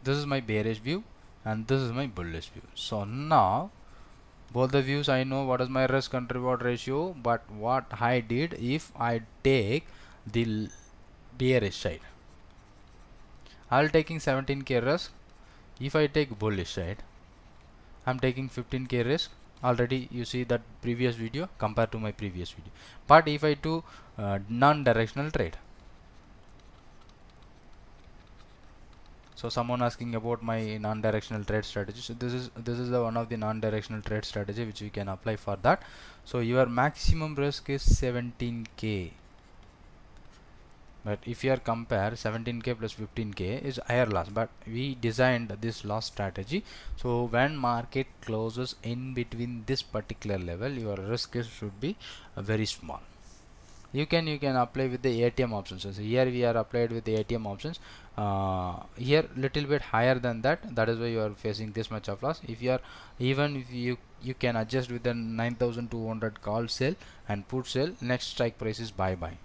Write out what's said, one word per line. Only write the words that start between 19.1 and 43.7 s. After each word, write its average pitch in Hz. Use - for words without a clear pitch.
Already 123
you 120
see 123
that 120
previous 120
video 120
compared 110
to 113
my 110
previous 90
video. 82
But 160
if 147
I 151
do, 160
uh, 101
non-directional 131
trade, 98
so -
someone 120
asking 120
about 113
my 113
non-directional 107
trade 104
strategy. 101
So 117
this 120
is, 123
this 117
is 123
the 123
one 113
of 117
the 117
non-directional 107
trade 107
strategy 104
which 107
we 104
can 101
apply 101
for 101
that. 147
So -
your 123
maximum 151
risk 139
is 139
seventeen 120
K. 98
But 104
if 120
you 135
are 131
compare, 113
seventeen 113
K 123
plus 110
fifteen 107
K 98
is 131